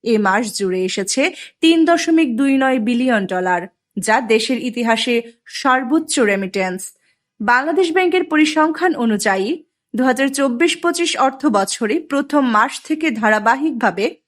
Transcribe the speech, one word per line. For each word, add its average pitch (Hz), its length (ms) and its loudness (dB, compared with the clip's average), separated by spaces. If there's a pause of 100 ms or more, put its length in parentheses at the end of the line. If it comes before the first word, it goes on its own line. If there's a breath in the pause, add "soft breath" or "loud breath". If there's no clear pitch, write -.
এ 226 100 2 (120)
মাস 208 180 2 (140)
জুড়ে 185 300 -2
এসেছে 202 340 -4 (380 loud breath)
তিন 330 240 4
দশমিক 330 520 2
দুই 277 160 2 (100)
নয় 262 240 2
বিলিয়ন 240 360 0 (100)
ডলার, 180 300 0 (340)
যা 220 200 0 (160)
দেশের 220 260 0 (100)
ইতিহাসে 233 460 -2 (460 loud breath)
সর্বোচ্চ 269 600 0
রেমিটেন্স। 190 600 -2 (600)
বাংলাদেশ 294 520 2
ব্যাংকের 359 400 0
পরিসংখ্যান 311 600 2 (120)
অনুযায়ী, 208 440 0 (460)
দু 233 100 0
হাজার 262 240 2 (100)
চব্বিশ 277 340 0 (100)
পঁচিশ 349 280 0 (160)
অর্থ 269 200 -4
বছরে 208 480 0 (160)
প্রথম 285 320 0 (140)
মাস 240 160 2 (160)
থেকে 311 220 -4
ধারাবাহিকভাবে 220 960 0 (220)